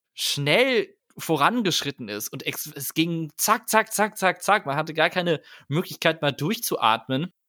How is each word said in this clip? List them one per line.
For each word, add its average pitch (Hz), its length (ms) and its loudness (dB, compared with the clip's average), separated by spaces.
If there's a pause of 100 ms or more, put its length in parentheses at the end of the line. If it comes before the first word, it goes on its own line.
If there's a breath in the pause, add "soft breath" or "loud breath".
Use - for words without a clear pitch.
(140)
schnell 208 840 0 (200)
vorangeschritten 151 920 0
ist 104 240 -8
und 135 120 -10
ex-, 143 300 -8
es 143 200 -10
ging 165 420 0
zack, 226 320 0
zack, 214 240 0
zack, 208 260 0
zack, 180 240 0
zack. 202 240 2
Man 139 100 -2
hatte 156 180 -4
gar 165 160 4
keine 175 300 0 (280 loud breath)
Möglichkeit, 160 540 0
mal 143 100 2
durchzuatmen, 135 1000 0 (180)